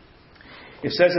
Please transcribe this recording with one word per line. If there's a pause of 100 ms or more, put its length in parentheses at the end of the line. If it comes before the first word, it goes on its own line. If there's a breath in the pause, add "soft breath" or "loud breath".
(840 loud breath)
It
says